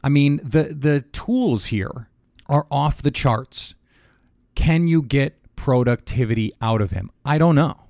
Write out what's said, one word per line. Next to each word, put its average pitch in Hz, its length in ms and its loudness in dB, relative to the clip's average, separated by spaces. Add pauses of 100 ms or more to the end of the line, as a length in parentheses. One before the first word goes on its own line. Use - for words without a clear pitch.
I 139 60 -2
mean, 143 340 4
the, 151 320 0
the 143 280 0 (100)
tools 226 540 -2
here 110 420 -6 (380)
are 147 240 0
off 143 320 -2
the 143 80 0
charts. - 640 -4 (800)
Can 165 340 2
you 165 140 2
get 135 340 -2 (200)
productivity 120 1040 0
out 113 180 0
of 98 100 -2
him? 92 200 -8 (120)
I 147 140 -2
don't 165 180 4
know. 143 360 2